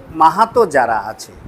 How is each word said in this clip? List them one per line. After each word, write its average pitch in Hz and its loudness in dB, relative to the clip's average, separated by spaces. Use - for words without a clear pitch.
মাহাতো 202 2
যারা 120 0
আছে, 104 -12